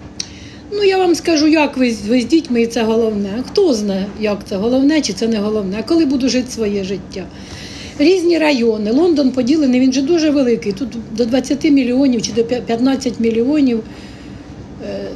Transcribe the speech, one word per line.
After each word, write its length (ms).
Ну, 100
я 160
вам 160
скажу, 320
як 300
ви 140
з, 180
ви 120
з 40
дітьми, 380
і 40
це 160
головне. 640
Хто 280
знає, 320
як 180
це 80
головне, 440
чи 120
це 160
не 100
головне. 500
Коли 160
буду 240
жити 220
своє 340
життя. 400
Різні 400
райони. 520
Лондон 400
поділений, 500
він 120
же 100
дуже 280
великий. 420
Тут 160
до 80
двадцяти 460
мільйонів 520
чи 100
до 120
п'я-, 160
п'ятнадцять 600
мільйонів. 600
Е, 200